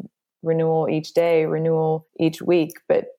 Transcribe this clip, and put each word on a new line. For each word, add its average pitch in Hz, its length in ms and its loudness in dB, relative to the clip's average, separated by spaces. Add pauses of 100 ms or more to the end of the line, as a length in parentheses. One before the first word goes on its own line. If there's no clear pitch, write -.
(420)
renewal 160 480 0
each 156 240 -4
day, 170 320 2
renewal 160 600 -2 (100)
each 160 240 -2
week. 170 300 2 (160)
But 160 180 2 (120)